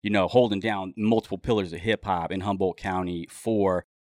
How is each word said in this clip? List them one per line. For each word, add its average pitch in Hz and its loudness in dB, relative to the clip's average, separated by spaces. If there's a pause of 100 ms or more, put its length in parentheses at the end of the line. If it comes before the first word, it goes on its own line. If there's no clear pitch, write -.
you 104 -2
know, 98 2
holding 110 4
down 95 -4
multiple 110 0
pillars 98 0
of 85 -8
hip 104 0
hop 87 -2
in 95 -4
Humboldt 95 0
County 90 -4
for, 98 0 (160)